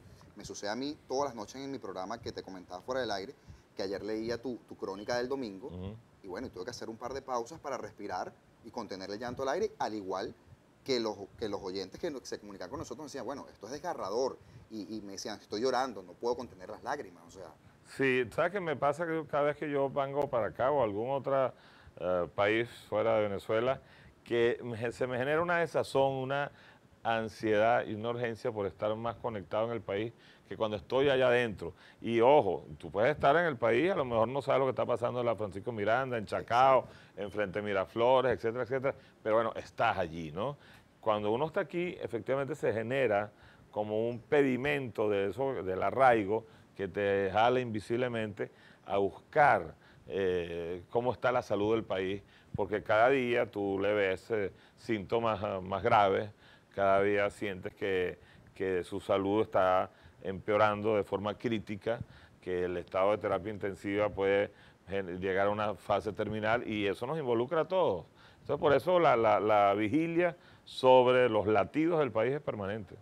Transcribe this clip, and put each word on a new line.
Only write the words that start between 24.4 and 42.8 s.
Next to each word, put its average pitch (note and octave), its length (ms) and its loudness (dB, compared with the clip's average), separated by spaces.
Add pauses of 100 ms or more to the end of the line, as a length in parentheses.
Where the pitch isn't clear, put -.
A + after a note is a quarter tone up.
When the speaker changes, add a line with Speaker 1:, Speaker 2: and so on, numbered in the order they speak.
Speaker 2:
me, A#2 280 -6
se B2+ 160 -4
me B2 100 -4
genera D3 240 0
una F3 180 0
desazón, C3+ 540 0
una C3+ 380 -4 (520)
ansiedad A2+ 800 2
y A2 100 -6
una A2 140 -6
urgencia A#2+ 420 -4
por G#2+ 140 -4
estar G#2+ 300 -2
más A2+ 200 -6
conectado G#2+ 500 -4
en A#2+ 60 -4
el A#2 100 -6
país G#2+ 320 -4 (340)
que G2+ 100 -12
cuando G#2+ 200 -2
estoy C3+ 320 2
allá C3 180 4
adentro. A2+ 460 2 (280)
Y A#2 200 0
ojo, A#2 440 6 (120)
tú E2 140 -14
puedes G#2+ 200 2
estar D3 260 4
en F3 80 2
el D3 120 -2
país, A#2+ 340 2
a F#3+ 40 -2
lo D3 100 -2
mejor A2+ 220 2
no C3+ 140 -4
sabes C3 180 2
lo C3+ 60 2
que C3 60 0
está A2+ 140 -2
pasando A#2+ 360 -2
en A#2+ 40 0
la A#2 100 0
Francisco G2+ 360 -6
Miranda, A#2 460 0
en G#2 80 -4
Chacao, A#2+ 560 4
Speaker 1:
Exacto. - 400 -12
Speaker 2:
en G2+ 100 -8
frente G#2 280 -2
de G#2 60 -4
Miraflores, A#2 680 2
etcétera, A#2 300 -2
etcétera. C3 320 -2 (280)
Pero G#2+ 120 2
bueno, A2+ 200 2
estás G#2+ 420 -2
allí, E2 340 -4
¿no? A2+ 260 -6 (420)
Cuando G#2+ 320 0
uno C3+ 160 0
está G3 140 -4
aquí, F3 400 -6
efectivamente C3 540 -4
se C3+ 180 -2
genera A2 580 0 (400)